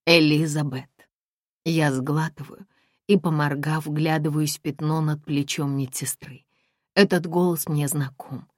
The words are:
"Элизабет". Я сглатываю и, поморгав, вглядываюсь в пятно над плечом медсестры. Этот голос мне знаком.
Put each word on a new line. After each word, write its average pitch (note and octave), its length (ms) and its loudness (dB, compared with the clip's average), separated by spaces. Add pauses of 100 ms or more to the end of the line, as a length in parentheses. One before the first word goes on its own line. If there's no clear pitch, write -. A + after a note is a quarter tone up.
"Элизабет". D3+ 840 2 (760)
Я D#3 280 2
сглатываю C#3+ 720 -4 (420)
и, G3+ 100 6
поморгав, D3+ 680 0
вглядываюсь D3+ 720 0
в - 40 -16
пятно D#3 400 -2
над D3+ 220 -2
плечом C#3+ 540 -4
медсестры. C3 680 -8 (520)
Этот F#3 300 4
голос F3 400 0
мне D3 200 0
знаком. C#3 680 -8